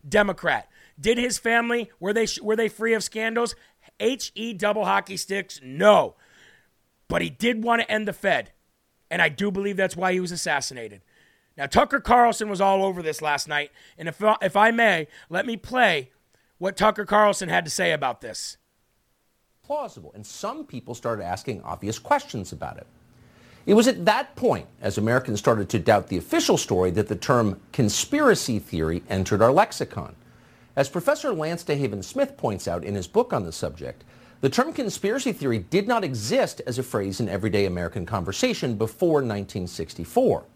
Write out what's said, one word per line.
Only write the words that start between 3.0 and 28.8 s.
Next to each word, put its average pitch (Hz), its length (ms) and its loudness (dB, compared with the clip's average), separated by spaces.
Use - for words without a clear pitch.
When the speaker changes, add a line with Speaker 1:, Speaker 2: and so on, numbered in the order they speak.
Speaker 1:
scandals? 226 540 -4
H 233 380 -2
E 226 160 -6
double 208 320 -2
hockey 196 320 0
sticks, 190 480 -8
no. 156 500 4
But 170 140 -2
he - 60 -4
did 220 360 -2
want 233 180 2
to - 80 -6
end 214 160 -2
the 196 60 -4
Fed. 151 400 -2
And 160 100 -4
I 160 100 4
do 196 200 -2
believe 196 260 -4
that's 185 200 0
why 185 160 0
he 185 80 0
was 175 100 -4
assassinated. 131 720 -6
Now, 139 100 -6
Tucker 277 320 2
Carlson 226 500 4
was 190 120 -6
all 196 240 4
over 180 180 -2
this 151 180 -4
last 147 280 -2
night. 147 240 -4
And 160 80 -8
if, 165 160 -8
if 196 160 0
I 214 140 8
may, 208 380 2
let 180 160 -2
me 233 120 -4
play 208 560 0
what 190 180 -4
Tucker 208 280 2
Carlson 208 440 4
had 175 160 2
to 147 60 -10
say 175 200 0
about 143 300 -2
this. - 380 -12
Speaker 2:
Plausible. 233 500 -10
And 208 100 -18
some 262 400 -10
people 120 300 -12
started 117 300 -4
asking 92 380 -8
obvious 101 360 -8
questions 185 540 -4
about - 240 -12
it. - 100 -18
It 202 80 6
was 233 140 8
at 175 180 0
that 233 300 0
point, 160 300 0
as 101 160 -4
Americans 113 420 2
started 107 300 2
to 113 100 0
doubt 98 300 4
the 92 80 -4
official 254 400 2
story, 92 360 2
that 101 160 0
the 107 60 -2
term 110 460 2
conspiracy 143 840 2
theory 85 520 -2